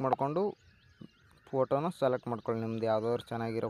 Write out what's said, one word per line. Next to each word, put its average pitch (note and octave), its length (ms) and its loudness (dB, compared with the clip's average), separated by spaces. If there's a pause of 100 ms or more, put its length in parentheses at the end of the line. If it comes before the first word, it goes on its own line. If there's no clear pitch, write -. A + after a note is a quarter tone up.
ಮಾಡ್ಕೊಂಡು C#3+ 380 0 (1080)
ಫೋಟೋನ C#3 480 2
ಸೆಲೆಕ್ಟ್ B2+ 320 2
ಮಾಡ್ಕೊಳ್ಳಿ. A2+ 340 -2
ನಿಮ್ದು A2+ 260 -2
ಯಾವುದಾದ್ರು A2+ 400 2
ಚೆನ್ನಾಗಿರೋ A2+ 380 -2